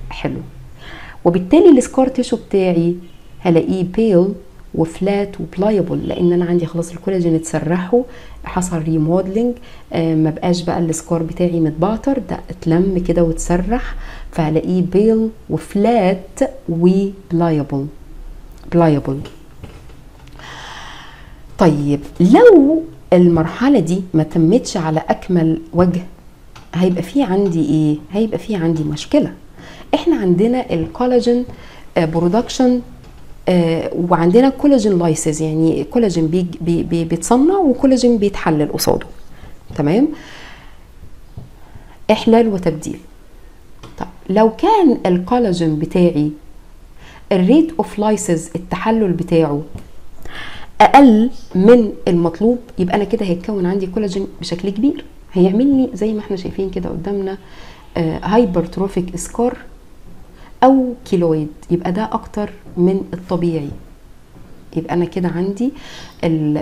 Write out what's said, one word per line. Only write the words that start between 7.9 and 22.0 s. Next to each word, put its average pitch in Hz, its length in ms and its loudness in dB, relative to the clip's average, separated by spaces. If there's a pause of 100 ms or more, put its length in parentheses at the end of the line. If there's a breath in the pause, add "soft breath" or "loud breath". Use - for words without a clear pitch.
حصل 180 380 -4
ريموديلنج، 185 720 0 (380 loud breath)
آه، 165 220 0
ما 156 160 2
بقاش 175 320 -2
بقى 170 160 -4
السكار 165 440 -4
بتاعي 170 380 -2
متبعتر، 190 580 0 (120)
ده 170 100 -8 (100)
اتلم 180 580 0
كده 175 160 2
واتسرح، 180 720 -2 (380 loud breath)
فهلاقيه 170 500 0
بيل 220 460 2 (220)
وفلات 196 880 0 (280)
وبلايبل، 170 1200 0 (880)
بلايبل. 147 480 2 (2500 loud breath)
طيب 143 420 2 (200)